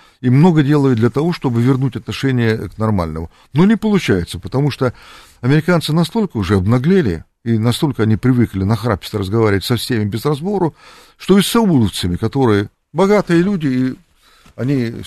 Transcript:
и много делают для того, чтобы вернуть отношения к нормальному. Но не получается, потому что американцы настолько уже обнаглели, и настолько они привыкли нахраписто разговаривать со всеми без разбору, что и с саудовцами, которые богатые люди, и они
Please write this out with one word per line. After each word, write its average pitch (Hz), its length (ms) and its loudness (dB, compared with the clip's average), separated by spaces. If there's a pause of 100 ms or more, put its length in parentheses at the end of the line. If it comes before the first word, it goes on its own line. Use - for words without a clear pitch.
(200)
и 127 100 -2
много 156 340 4
делают 139 360 2
для 117 100 2
того, 156 220 -2
чтобы 123 300 -2
вернуть 131 340 0
отношения 117 640 -2
к - 200 -12
нормальному. 85 520 -2 (240)
Но 156 120 4
не 220 120 4
получается, 123 600 -2
потому 135 320 -2
что 123 220 -2 (480)
американцы 156 520 0
настолько 175 440 -2
уже 101 200 0
обнаглели, 120 640 0 (220)
и 117 120 0
настолько 120 460 -2
они 110 140 2
привыкли 120 460 0
нахраписто 107 560 -2
разговаривать 101 440 0
со 123 140 -2
всеми 110 280 -4
без 107 200 -6
разбору, 160 500 -4 (420)
что 190 200 2
и 202 40 4
с - 60 0
саудовцами, 127 720 0
которые 107 520 0 (240)
богатые 180 480 2
люди, 180 260 -2
и 127 280 -2 (600)
они 120 380 -2 (140)